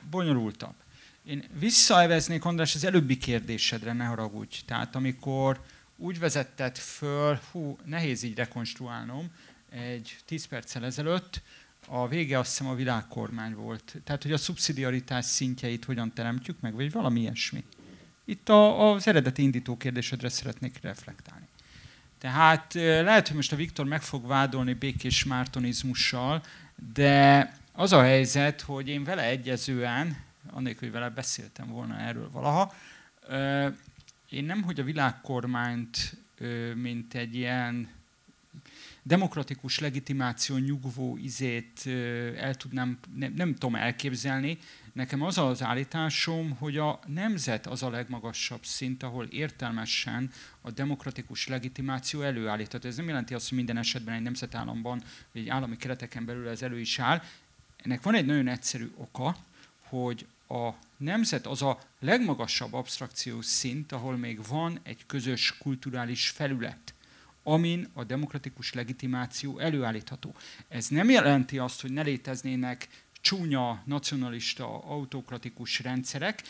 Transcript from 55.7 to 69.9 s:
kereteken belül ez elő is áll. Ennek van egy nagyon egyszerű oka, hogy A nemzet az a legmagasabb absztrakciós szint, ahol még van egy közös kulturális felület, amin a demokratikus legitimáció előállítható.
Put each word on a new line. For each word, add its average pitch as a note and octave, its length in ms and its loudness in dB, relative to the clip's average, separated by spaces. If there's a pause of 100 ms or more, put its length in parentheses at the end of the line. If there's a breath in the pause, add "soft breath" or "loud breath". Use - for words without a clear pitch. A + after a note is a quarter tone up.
kereteken B2 480 -8
belül A#2+ 220 -8
ez A#2 140 -8
elő A#2+ 180 -6
is A2+ 200 -4
áll. C#3+ 220 4 (560 loud breath)
Ennek B2 260 -4
van G#3+ 120 4
egy D#3 100 4
nagyon C#3 220 4
egyszerű A#2+ 480 -4
oka, C3+ 400 -4 (480 soft breath)
hogy B2 420 -6 (240)
A A#2+ 200 -4 (280)
nemzet D#3 500 0
az B2+ 140 -4
a C3+ 180 2 (200)
legmagasabb C3 760 0
absztrakciós B2 720 -6
szint, C#3 460 -2
ahol B2+ 260 -4
még A2+ 300 -8
van D#3 360 -2
egy - 220 -14
közös B2+ 520 -2
kulturális B2+ 720 -4
felület, B2 640 -4 (500 soft breath)
amin E3+ 500 2
a B2 100 -8
demokratikus C3+ 680 -6
legitimáció B2+ 880 -6
előállítható. B2+ 760 -4 (320 loud breath)